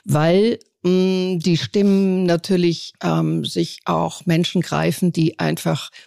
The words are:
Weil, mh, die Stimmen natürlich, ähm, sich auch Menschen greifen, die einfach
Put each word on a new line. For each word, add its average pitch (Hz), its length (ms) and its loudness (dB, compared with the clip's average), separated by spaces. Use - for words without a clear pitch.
Weil, 175 540 2
mh, 185 560 0
die 165 160 2
Stimmen 196 720 2
natürlich, 170 680 0
ähm, 165 420 0
sich - 420 -6
auch 165 380 -4
Menschen 170 380 0
greifen, 160 500 -2
die 160 280 -2
einfach 165 500 -4